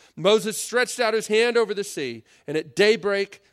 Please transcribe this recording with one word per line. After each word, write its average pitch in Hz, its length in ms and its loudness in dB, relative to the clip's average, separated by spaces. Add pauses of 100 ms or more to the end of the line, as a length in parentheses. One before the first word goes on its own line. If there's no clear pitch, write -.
(160)
Moses 202 420 0
stretched - 400 -2
out 226 160 0
his 220 140 -2
hand 226 280 2
over 220 160 2
the 196 120 -4
sea, 123 400 -8 (220)
and 147 100 -4
at 156 180 -6
daybreak 202 680 0 (120)